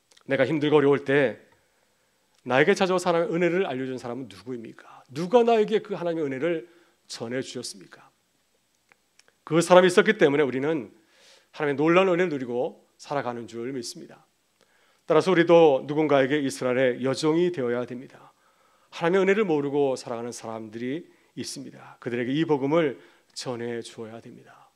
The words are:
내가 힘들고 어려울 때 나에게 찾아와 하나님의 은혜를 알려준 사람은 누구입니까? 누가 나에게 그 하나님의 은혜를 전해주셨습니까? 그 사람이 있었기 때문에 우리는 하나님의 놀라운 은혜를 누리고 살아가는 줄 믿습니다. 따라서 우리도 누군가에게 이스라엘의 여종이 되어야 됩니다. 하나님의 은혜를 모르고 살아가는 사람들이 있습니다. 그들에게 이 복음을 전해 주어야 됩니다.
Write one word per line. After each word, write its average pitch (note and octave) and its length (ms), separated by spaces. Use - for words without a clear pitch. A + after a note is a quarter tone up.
내가 C3+ 200
힘들고 D3 300
어려울 C#3 280
때 C3+ 340
나에게 D3 300
찾아와 F#3 280
하나님의 E3+ 320
은혜를 F3 320
알려준 C3 320
사람은 A#2+ 300
누구입니까? A#2 840
누가 F3 320
나에게 A3 380
그 G3 140
하나님의 E3 300
은혜를 C3+ 440
전해주셨습니까? A#2+ 1040
그 D#3+ 160
사람이 F3+ 260
있었기 G3 320
때문에 D3 240
우리는 C3 500
하나님의 C#3+ 260
놀라운 E3+ 320
은혜를 F3+ 220
누리고 C3 640
살아가는 A#2+ 500
줄 A#2 260
믿습니다. - 540
따라서 D#3 260
우리도 E3 560
누군가에게 C#3+ 520
이스라엘의 B2+ 640
여종이 D#3 480
되어야 B2 320
됩니다. B2+ 480
하나님의 F3+ 320
은혜를 G3 220
모르고 C#3+ 520
살아가는 A#2+ 360
사람들이 A2+ 760
있습니다. - 640
그들에게 A#2+ 320
이 D#3 120
복음을 D3 540
전해 A#2 480
주어야 A2+ 380
됩니다. - 560